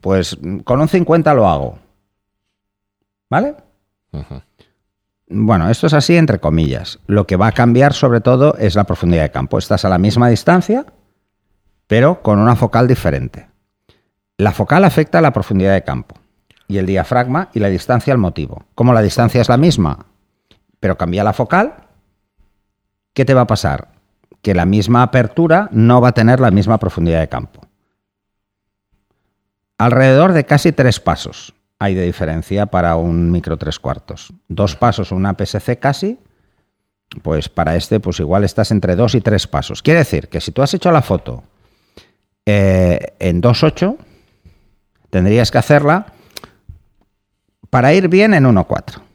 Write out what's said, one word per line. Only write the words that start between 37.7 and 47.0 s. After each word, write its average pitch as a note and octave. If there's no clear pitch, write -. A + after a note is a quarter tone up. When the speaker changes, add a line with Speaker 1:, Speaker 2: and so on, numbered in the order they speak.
Speaker 1:
este, F2
pues F#2
igual F#2
estás G#2
entre F#2
dos G#2
y A#2+
tres G#2+
pasos. -
Quiere D#3+
decir E2+
que E2
si -
tú C3
has C#3+
hecho F3
la D3
foto, B1+
eh, F#2+
en F2
dos A#2+
ocho, F#3
tendrías G#2
que -
hacerla D3